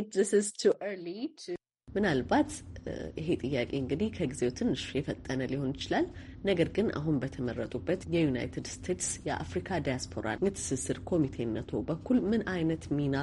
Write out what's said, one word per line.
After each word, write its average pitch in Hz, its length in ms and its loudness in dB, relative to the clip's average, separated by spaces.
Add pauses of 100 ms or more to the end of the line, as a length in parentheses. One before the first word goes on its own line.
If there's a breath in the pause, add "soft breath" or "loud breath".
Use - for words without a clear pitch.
this 196 260 2
is 208 200 6
too - 280 6
early 185 400 -6 (160)
to - 160 -12 (380)
ምናልባት፣ 185 600 4 (280)
እ፣ - 140 -8 (220)
ይሄ 160 140 -4 (100)
ጥያቄ 123 360 0
እንግዲህ 139 360 0
ከጊዜው 131 420 0
ትንሽ 220 380 0
የፈጠነ 135 540 -2
ሊሆን 131 260 -2
ይችላል። 220 360 0 (380 soft breath)
ነገር 170 240 4
ግን 208 240 2
አሁን 151 260 0
በተመረጡበት 123 920 -2
የዩናይትድ 139 580 2
ስቴትስ - 420 -4 (140)
የአፍሪካ - 580 -2
ዲያስፖራ 127 460 -2 (120)
የትስስር 180 680 0
ኮሚቴነቱ 123 800 0
በኩል - 400 2
ምን 208 260 2
አይነት 165 420 0
ሚና 143 320 2